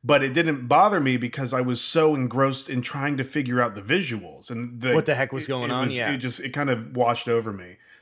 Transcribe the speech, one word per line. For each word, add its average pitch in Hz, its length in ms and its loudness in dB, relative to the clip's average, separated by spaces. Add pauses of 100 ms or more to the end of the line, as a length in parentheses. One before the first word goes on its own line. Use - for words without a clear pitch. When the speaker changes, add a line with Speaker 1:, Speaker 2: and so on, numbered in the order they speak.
Speaker 1:
but 139 180 6
it 131 120 -2
didn't 147 340 0
bother 180 320 6
me 131 160 2
because 123 380 -4
I 127 80 2
was 123 180 -2
so 156 340 4
engrossed 131 540 0
in 127 140 -2
trying 143 340 -4
to 131 80 -4
figure 127 360 -2
out 113 140 2
the 101 80 -10
visuals 120 680 -4
and 120 320 -8
the, 127 100 2
Speaker 2:
What 156 140 4
the 151 80 2
heck 131 180 0
was 131 120 -6
Speaker 1:
it, - 40 -8
Speaker 2:
going 123 220 -2
Speaker 1:
it 123 40 -2
Speaker 2:
on? 127 100 0
Speaker 1:
was, 123 100 -2
Speaker 2:
Yeah. 120 180 -2
Speaker 1:
it 135 60 -2
just, 123 220 -6
it 123 100 -8
kind 143 180 -2
of 113 260 -2
washed 120 320 2
over 113 280 0
me. 90 240 -16 (240)